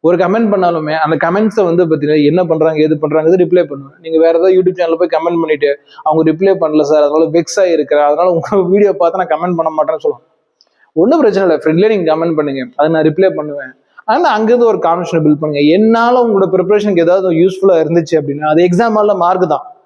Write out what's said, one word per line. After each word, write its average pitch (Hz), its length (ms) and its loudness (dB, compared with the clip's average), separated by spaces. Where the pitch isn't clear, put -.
ஒரு 170 180 2
கமெண்ட் 208 300 0
பண்ணாலுமே 170 420 -2
அந்த 156 200 0
கமெண்ட்ஸை 202 440 0
வந்து 170 200 0
பாத்தீங்கன்னா 151 400 0
என்ன 170 220 2
பண்றாங்க, 160 340 0
ஏது 156 160 0
பண்றாங்கிறது 156 420 0
ரிப்ளை 175 280 2
பண்ணுவேன். 139 340 -16
நீங்க 160 180 -2
வேற 165 160 4
ஏதாவது 185 200 2
YouTube 180 200 0
சேனல்ல 165 220 -2
போய் 175 160 -2
கமெண்ட் 170 260 -2
பண்ணிட்டு, 147 280 -2
"அவங்க 156 260 0
ரிப்ளை 190 320 0
பண்ணல 151 280 0
சார், 151 160 2
அதனால 156 280 2
வெக்ஸ் 165 300 -2
ஆகிருக்கிறேன், 151 460 0
அதனால 165 260 0
உங்க 165 140 -4
வீடியோ 202 220 2
பார்த்து 175 200 0
நான் 170 120 -4
கமெண்ட் 170 260 -2
பண்ண 160 180 -2
மாட்டேன்னு" 156 280 -2
சொல்லுவாங்க. 139 200 -4
ஒண்ணும் 254 280 2
பிரச்சனை 196 240 0
இல்லை, 156 160 2
ஃப்ரெண்ட்லியா 165 300 2
நீங்க 180 180 -2
கமெண்ட் 160 280 -2
பண்ணுங்க, 139 240 -4
அதை 151 160 0
நான் 156 160 0
ரிப்ளை 185 300 0
பண்ணுவேன். 143 340 -10
ஆனா 302 240 0
அங்கிருந்து 233 340 2
ஒரு 185 160 -2
கான்வர்சேஷன் 170 380 -2
பில்ட் 151 180 2
பண்ணுங்க. 147 200 -2
என்னால 233 460 2
உங்களோட 196 320 0
ப்ரிப்பரேஷனுக்கு 185 520 0
ஏதாவது 180 340 0
யூஸ்ஃபுல்லா 185 420 2
இருந்துச்சு 160 380 -2
அப்படின்னா 147 320 -4
அது 165 160 4
எக்ஸாம் 214 300 0
ஹால்ல 208 160 2
மார்க் 185 200 0
தான் - 120 -10